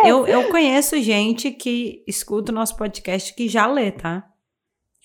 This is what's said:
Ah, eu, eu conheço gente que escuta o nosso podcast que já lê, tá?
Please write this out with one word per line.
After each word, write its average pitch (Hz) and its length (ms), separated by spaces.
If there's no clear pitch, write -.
Ah, 392 60
eu, 247 180
eu 370 240
conheço 294 500
gente 226 520
que 240 520
escuta 208 460
o 220 40
nosso 220 220
podcast 190 560
que 240 160
já 214 200
lê, 254 240
tá? 175 320